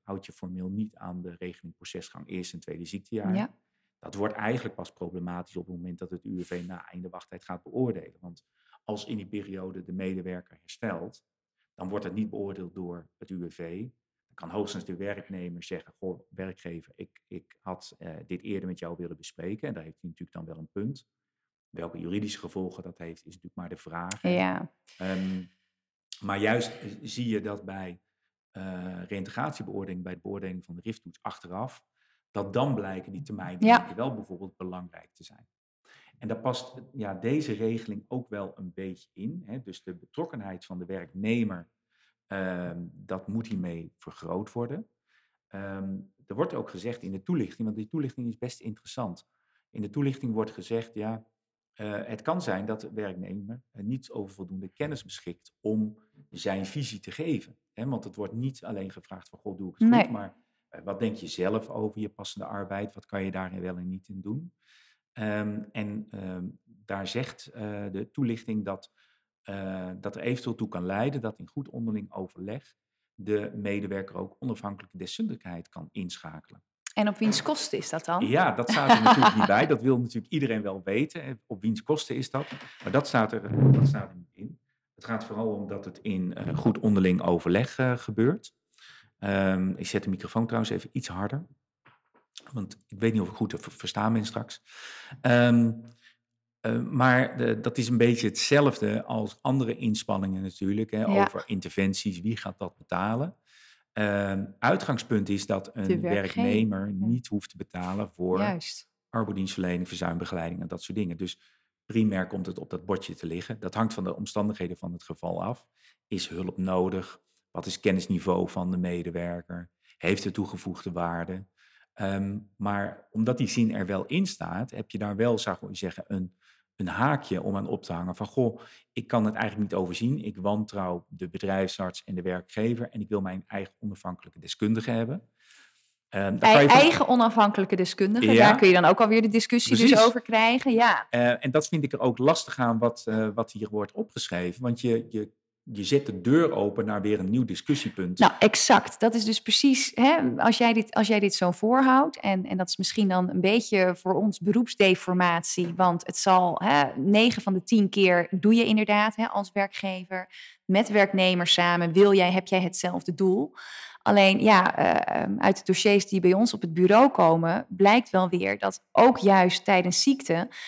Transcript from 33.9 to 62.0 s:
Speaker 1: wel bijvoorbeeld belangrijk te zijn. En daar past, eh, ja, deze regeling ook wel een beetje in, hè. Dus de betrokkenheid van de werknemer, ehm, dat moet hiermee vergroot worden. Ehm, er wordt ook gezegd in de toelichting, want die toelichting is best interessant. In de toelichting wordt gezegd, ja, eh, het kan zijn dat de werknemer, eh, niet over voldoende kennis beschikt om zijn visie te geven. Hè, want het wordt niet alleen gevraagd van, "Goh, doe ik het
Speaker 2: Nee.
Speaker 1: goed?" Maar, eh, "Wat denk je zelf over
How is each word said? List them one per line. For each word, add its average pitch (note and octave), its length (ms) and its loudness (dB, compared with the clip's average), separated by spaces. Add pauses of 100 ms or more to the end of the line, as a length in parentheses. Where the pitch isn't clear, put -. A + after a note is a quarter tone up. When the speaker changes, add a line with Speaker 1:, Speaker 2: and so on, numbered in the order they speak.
Speaker 1:
wel B2 180 -4
bijvoorbeeld F#2+ 440 -14
belangrijk F2+ 560 -14
te - 100 -20
zijn. - 240 -20 (720)
En A2+ 80 -12
daar - 120 -6
past, - 380 -6
eh, - 60 -18 (100)
ja, G2+ 200 -8
deze B2 400 -2
regeling A2 540 -6
ook B2+ 220 -8
wel G2+ 260 -10
een F#2 180 -14
beetje F#2+ 400 -12
in, D3 320 -10
hè. B2 160 -12
Dus F#2+ 220 -18
de F2+ 120 -12
betrokkenheid G2 720 -12
van F2+ 140 -14
de F2 60 -12
werknemer, F#2+ 840 -4 (580)
ehm, F2+ 500 -6 (140)
dat - 360 -12
moet A2+ 200 -6
hiermee F2 500 -8
vergroot F2 540 -10
worden. B2+ 380 -8 (580)
Ehm, G2 480 -10 (300)
er G2+ 100 -12
wordt E3 180 -4
ook A2+ 160 -8
gezegd A2 320 -10
in F#2 100 -10
de F#2+ 120 -10
toelichting, C#3 400 -4
want G#2+ 120 -6
die G#2+ 120 -10
toelichting C3 400 -8
is A2+ 100 -8
best - 220 -12
interessant. - 680 -12 (420)
In A2 120 -12
de G#2 80 -8
toelichting C3+ 440 -4
wordt A2 180 -4
gezegd, A2+ 420 -8
ja, A2 320 -8 (480)
eh, G#2 320 -10
het - 160 -10
kan F3 200 -4
zijn G2 240 -4
dat A2 160 -6
de - 120 -14
werknemer, G2+ 680 -10 (100)
eh, G2+ 120 -16
niet C3 280 -8
over G2+ 240 -10
voldoende F#2+ 320 -12
kennis D3 360 -10
beschikt - 560 -16
om G#2+ 380 -4 (320)
zijn G2 360 -6
visie A#2 340 -8
te - 120 -16
geven. - 460 -8 (160)
Hè, A2+ 120 -10
want B2 180 -6
het G2+ 120 -16
wordt G#2 180 -8
niet B2+ 300 -8
alleen F#2+ 280 -10
gevraagd - 380 -20
van, - 100 -20
"Goh, - 180 -12
doe - 140 -10
ik - 80 -12
het A3 100 6
Speaker 2:
Nee. A#3 140 6
Speaker 1:
goed?" B2 80 -4
Maar, G2+ 240 -10 (340)
eh, E2 140 -20
"Wat G2 160 -8
denk A2+ 160 -2
je - 120 -14
zelf G2 420 -4
over G#2+ 320 -8